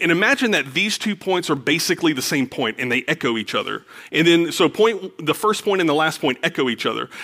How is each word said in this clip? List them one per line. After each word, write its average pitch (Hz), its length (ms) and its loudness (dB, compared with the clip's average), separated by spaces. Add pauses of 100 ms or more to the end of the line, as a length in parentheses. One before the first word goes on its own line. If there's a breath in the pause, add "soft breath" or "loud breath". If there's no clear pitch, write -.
and 170 100 2
imagine 233 380 2
that 139 240 -2
these 202 240 0
two 208 180 -2
points 180 320 -2
are 151 60 2
basically 151 580 0
the 131 80 -2
same 135 260 0
point, 113 320 -4
and 123 140 -2
they 117 160 0
echo 123 300 0
each 104 160 -6
other. 104 320 -4 (260 loud breath)
And 160 140 4
then, 170 260 4
so 165 160 2
point, 190 560 0
the 151 80 0
first 214 320 0
point 196 160 2
and 165 80 2
the 143 60 2
last 156 260 2
point 147 220 0
echo 165 260 0
each 117 160 -4
other. 117 240 -2 (160 loud breath)